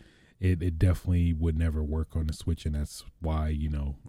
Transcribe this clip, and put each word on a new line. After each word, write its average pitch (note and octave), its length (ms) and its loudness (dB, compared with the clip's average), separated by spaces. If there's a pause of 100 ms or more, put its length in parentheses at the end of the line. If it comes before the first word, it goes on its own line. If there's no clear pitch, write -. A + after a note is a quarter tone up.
(400)
it, F2+ 220 2
it E2+ 160 0
definitely E2+ 560 4
would D#2+ 240 0
never D#2+ 240 0
work D#2 340 -4
on D#2 120 0
the D2+ 60 -2
Switch, - 320 -4
and D2+ 100 -2
that's - 280 -6 (160)
why, D#2 300 -2
you D2+ 200 -2
know, C#2+ 260 -4 (140)